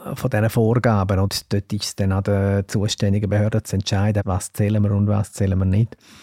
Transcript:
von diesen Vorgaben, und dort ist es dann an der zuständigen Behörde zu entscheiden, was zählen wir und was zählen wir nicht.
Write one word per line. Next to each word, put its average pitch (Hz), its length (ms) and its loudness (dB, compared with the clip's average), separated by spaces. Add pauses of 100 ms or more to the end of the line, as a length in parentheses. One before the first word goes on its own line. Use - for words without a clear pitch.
(160)
von 135 140 -4
diesen 107 200 0
Vorgaben, 110 680 2
und - 340 -2
dort 101 180 -4
ist 104 120 -4
es - 120 -10
dann 95 160 0
an 95 140 0
der 98 420 0
zuständigen 104 640 0
Behörde 104 340 0
zu - 140 -4
entscheiden, 101 480 0
was 92 260 -4
zählen 104 320 0
wir 101 80 0
und 101 160 2
was 104 240 0
zählen 95 260 0
wir 95 80 0
nicht. 98 300 2 (280)